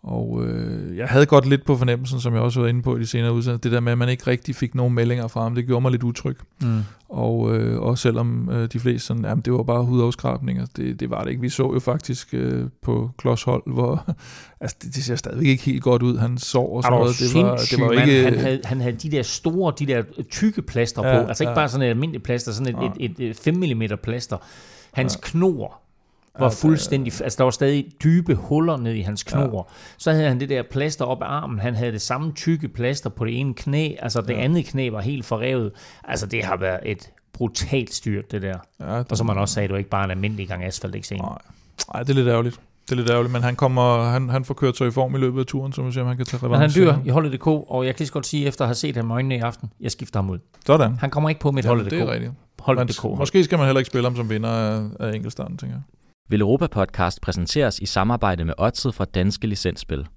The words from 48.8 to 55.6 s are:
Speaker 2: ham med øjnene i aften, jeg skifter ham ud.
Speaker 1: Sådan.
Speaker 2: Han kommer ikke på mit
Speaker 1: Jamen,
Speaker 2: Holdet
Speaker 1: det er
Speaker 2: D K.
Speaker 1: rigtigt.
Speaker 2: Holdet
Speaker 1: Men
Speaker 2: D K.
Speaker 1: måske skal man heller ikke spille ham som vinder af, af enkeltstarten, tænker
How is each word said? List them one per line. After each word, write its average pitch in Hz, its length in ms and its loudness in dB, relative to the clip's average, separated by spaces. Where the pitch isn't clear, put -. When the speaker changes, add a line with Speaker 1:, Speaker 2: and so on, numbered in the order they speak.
Speaker 2:
ham 117 100 -2
med 113 100 -2
øjnene 131 200 0
i 120 40 -2
aften, 117 300 -4
jeg 117 120 -4
skifter - 280 -6
ham 95 100 0
ud. 90 80 -4
Speaker 1:
Sådan. 127 320 6
Speaker 2:
Han 139 100 -2
kommer 151 200 0
ikke 156 120 -2
på 151 100 2
mit 135 140 0
Speaker 1:
Jamen, 120 120 4
Speaker 2:
Holdet 101 140 -2
Speaker 1:
det 165 80 -2
er - 60 0
Speaker 2:
D - 20 -2
K. 120 40 -2
Speaker 1:
rigtigt. 117 200 -6
Speaker 2:
Holdet 131 220 2
Speaker 1:
Men 123 60 0
Speaker 2:
D 104 280 -4
K. - 20 -4
Speaker 1:
måske 143 260 4
skal 170 140 2
man 143 100 4
heller 135 120 4
ikke 127 80 0
spille 123 180 0
ham 123 100 0
som 117 140 -4
vinder 110 200 -2
af, 107 320 0
af 110 160 -4
enkeltstarten, - 420 -8
tænker 123 180 -8